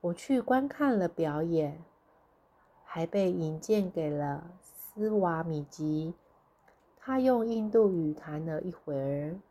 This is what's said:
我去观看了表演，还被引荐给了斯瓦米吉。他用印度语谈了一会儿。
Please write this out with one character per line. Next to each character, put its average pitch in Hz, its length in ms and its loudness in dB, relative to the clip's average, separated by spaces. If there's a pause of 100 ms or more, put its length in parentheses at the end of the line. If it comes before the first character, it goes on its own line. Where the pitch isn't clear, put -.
我 175 120 -2
去 254 280 0
观 262 260 2
看 269 320 0
了 185 80 2
表 156 380 0
演， 160 360 0 (1000)
还 170 240 -4
被 190 240 2
引 160 300 -2
荐 208 280 2
给 160 220 -2
了 147 400 -4 (100)
斯 - 500 -6
瓦 175 340 2
米 160 260 -2
吉。 156 420 -2 (840)
他 262 240 -2
用 254 260 4
印 220 240 -2
度 220 180 8
语 165 240 2
谈 151 320 -6
了 156 180 -2
一 180 100 -6
会 156 220 -8
儿。 143 440 -2 (120)